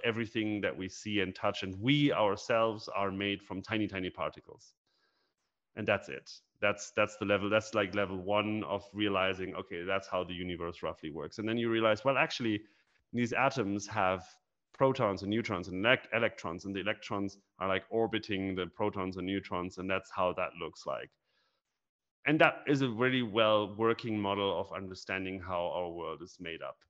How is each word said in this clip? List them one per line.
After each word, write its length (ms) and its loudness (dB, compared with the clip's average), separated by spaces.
everything 560 0
that 160 0
we 100 -4
see 320 -2
and 160 0
touch 280 -2
and 180 -4
we 320 4
ourselves 800 2
are 160 0
made 320 -2
from 180 -8
tiny, 260 -2
tiny 220 -4
particles. 640 -8
And 100 -6
that's 220 2
it. 240 -12
That's, 300 0
that's 260 0
the 80 -4
level, 240 2
that's, 240 2
like, 200 2
level 240 0
one 460 0
of 300 -4
realizing, 640 0
okay, 280 -6
that's 240 -2
how 160 0
the 100 -8
universe 480 -6
roughly 300 -6
works. 260 -8
And 100 -4
then 100 0
you 120 0
realize, 360 4
well, 120 4
actually, 440 0
these 220 0
atoms 540 2
have 360 2
protons 480 2
and 80 -4
neutrons 380 0
and 160 -4
elec-, 300 4
electrons, 500 -2
and 100 -6
the 60 -2
electrons 580 -4
are, 80 -2
like, 220 2
orbiting 680 0
the 120 -2
protons 500 -2
and 100 -4
neutrons, 500 -4
and 120 -6
that's 200 -2
how 280 0
that 200 -2
looks 280 -10
like. 240 -6
And 140 4
that 280 6
is 140 4
a 80 2
really 320 2
well 540 4
working 420 0
model 420 0
of 120 -6
understanding 720 -6
how 340 -2
our 140 -2
world 320 -8
is 180 -18
made 220 -8
up. 160 -10